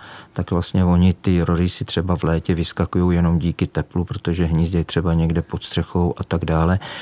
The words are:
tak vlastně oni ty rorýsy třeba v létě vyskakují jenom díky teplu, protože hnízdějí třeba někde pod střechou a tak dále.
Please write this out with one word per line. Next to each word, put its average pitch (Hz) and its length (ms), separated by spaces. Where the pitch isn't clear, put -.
tak - 180
vlastně 92 340
oni 90 280
ty 87 300
rorýsy 87 420
třeba 90 320
v - 80
létě 82 300
vyskakují 87 640
jenom 85 220
díky 85 280
teplu, 82 380
protože 85 400
hnízdějí 82 400
třeba 82 300
někde 82 280
pod - 220
střechou 87 520
a 90 80
tak 85 200
dále. 80 340